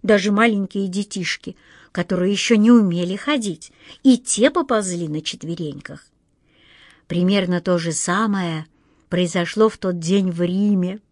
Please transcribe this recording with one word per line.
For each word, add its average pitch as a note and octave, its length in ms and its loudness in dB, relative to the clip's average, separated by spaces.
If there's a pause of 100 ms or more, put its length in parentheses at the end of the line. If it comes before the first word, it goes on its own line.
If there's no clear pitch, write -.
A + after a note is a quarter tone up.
даже G#3 300 2
маленькие G3+ 560 0
детишки, F#3 680 -6 (360)
которые F3+ 400 -2
еще A3 240 2
не G#3+ 140 6
умели F#3 460 4
ходить, G#3+ 560 -4 (300)
и B3+ 160 6
те B3 320 2
поползли G3 580 -2
на D3+ 140 -6
четвереньках. D#3 840 -10 (1000)
Примерно F3+ 540 0
то F3 180 0
же E3 140 -4
самое F3+ 720 -4 (440)
произошло F3+ 580 0
в G#3+ 80 -4
тот F3+ 220 -4
день F#3 320 0
в E3+ 100 -6
Риме. F#3+ 600 0 (120)